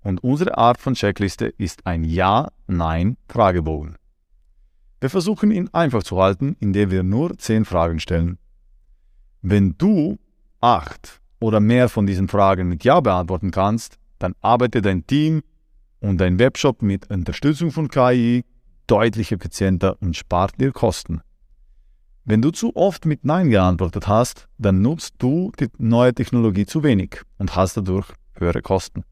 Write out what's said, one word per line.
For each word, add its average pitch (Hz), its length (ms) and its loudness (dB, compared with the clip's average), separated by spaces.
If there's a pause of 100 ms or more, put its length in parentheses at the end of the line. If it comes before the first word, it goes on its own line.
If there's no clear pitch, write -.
Und 92 240 -6
unsere 143 340 0
Art 120 220 4
von 135 140 -2
Checkliste 101 520 -2
ist - 400 -8
ein 85 160 -2
Ja-Nein-Fragebogen. 85 1900 -2 (1040)
Wir 135 80 -2
versuchen, 196 440 0
ihn 185 200 -4
einfach 139 300 0
zu 92 180 -4
halten, 98 380 0
indem 101 320 0
wir 92 140 0
nur 131 340 -2
zehn 110 260 0
Fragen 82 360 0
stellen. 85 380 -2 (1040)
Wenn 98 380 0
du 190 400 0 (420)
acht - 600 -2 (200)
oder 110 200 2
mehr 117 280 4
von 101 180 0
diesen 95 220 -2
Fragen 98 400 2
mit 85 160 -6
Ja 147 160 6
beantworten 92 500 -2
kannst, 101 480 -2 (200)
dann 92 220 -6
arbeitet 117 440 2
dein 92 220 0
Team 156 360 0 (580)
und 98 180 -2
dein 90 200 2
Webshop 131 440 0
mit 98 280 -4
Unterstützung 143 600 -4
von 156 180 -6
K 127 240 2
I 120 320 2 (420)
deutlich 110 460 2
effizienter 95 680 -2
und 87 160 -4
spart - 440 -2
dir 131 120 0
Kosten. 98 500 -4 (1040)
Wenn 110 160 2
du 143 80 2
zu 226 260 -6
oft 175 300 -2
mit 151 180 -2
Nein 156 260 2
geantwortet 90 560 0
hast, 110 500 0
dann 95 240 2
nutzt 147 380 -2
du 151 400 -2
die 131 100 -2 (100)
neue 120 360 4
Technologie 110 520 0
zu 160 160 -4
wenig 107 380 0 (180)
und 95 180 -6
hast 95 200 0
dadurch 95 300 -4 (280)
höhere 85 280 -2
Kosten. - 500 -6